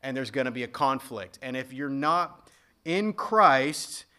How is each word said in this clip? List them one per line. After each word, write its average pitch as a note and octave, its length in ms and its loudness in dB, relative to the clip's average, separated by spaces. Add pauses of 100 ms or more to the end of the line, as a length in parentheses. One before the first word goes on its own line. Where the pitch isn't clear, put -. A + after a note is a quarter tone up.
and C3+ 120 -6
there's C3 140 -6
gonna B2+ 220 -2
be B2 120 -6
a A#2 40 -6
conflict. B2+ 760 -4
And C3 160 -8
if C3 160 -10
you're C#3 160 -8
not D#3 580 -2 (360)
in G3 280 -2
Christ D3+ 960 4 (120)